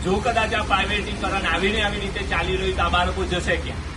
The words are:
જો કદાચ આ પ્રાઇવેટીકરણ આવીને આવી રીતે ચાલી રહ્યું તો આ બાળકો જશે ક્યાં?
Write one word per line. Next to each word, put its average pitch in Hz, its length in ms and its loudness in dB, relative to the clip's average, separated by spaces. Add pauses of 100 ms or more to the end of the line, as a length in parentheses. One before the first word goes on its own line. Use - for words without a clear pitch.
જો 185 120 2
કદાચ 220 380 2
આ 214 80 2
પ્રાઇવેટીકરણ 196 840 0
આવીને 196 360 2
આવી 202 180 0
રીતે 196 200 -4
ચાલી 180 360 0
રહ્યું 190 200 0
તો 180 60 2
આ 175 60 2
બાળકો 180 360 2
જશે 180 320 0
ક્યાં? - 400 -6